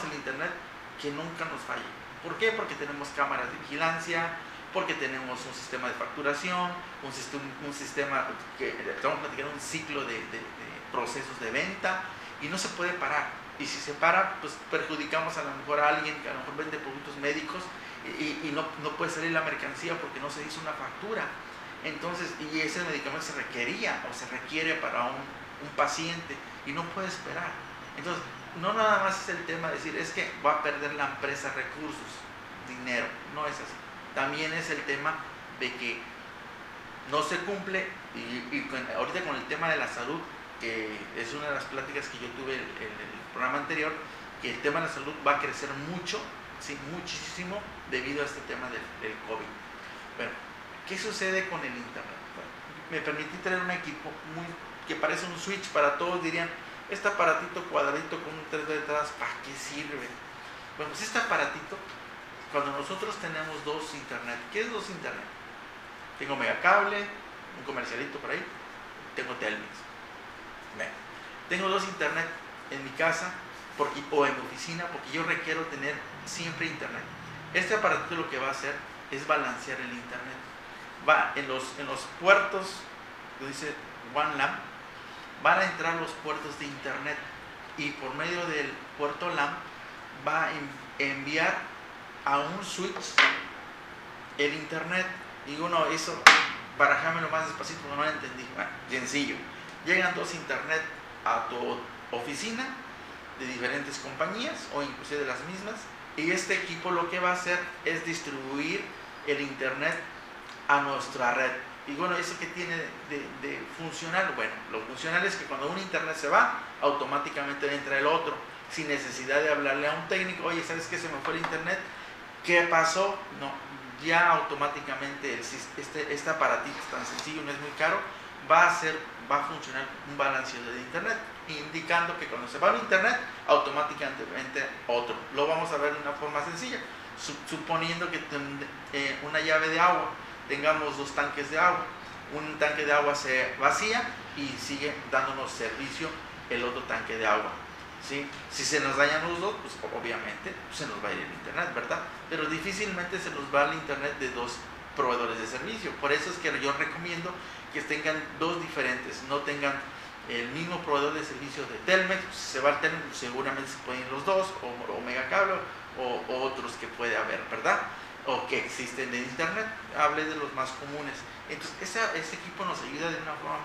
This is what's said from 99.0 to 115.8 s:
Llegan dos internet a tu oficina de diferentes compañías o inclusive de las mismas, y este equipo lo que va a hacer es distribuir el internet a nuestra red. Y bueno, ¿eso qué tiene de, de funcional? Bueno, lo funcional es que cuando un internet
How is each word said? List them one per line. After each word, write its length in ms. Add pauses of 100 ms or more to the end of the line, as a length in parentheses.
Llegan 280
dos 200
internet 480 (420)
a 240
tu 320 (320)
oficina 560 (720)
de 60
diferentes 540
compañías 760
o 100
inclusive 380
de 60
las 180
mismas, 300 (420)
y 140
este 240
equipo 360
lo 180
que 100
va 100
a 40
hacer 240 (280)
es 200
distribuir 800 (420)
el 140
internet 560 (720)
a 140
nuestra 520
red. 180 (360)
Y 60
bueno, 240
¿eso 200
qué 100
tiene 280
de, 440 (220)
de 220 (140)
funcional? 580
Bueno, 160 (180)
lo 120
funcional 440
es 100
que 100
cuando 240
un 80
internet 400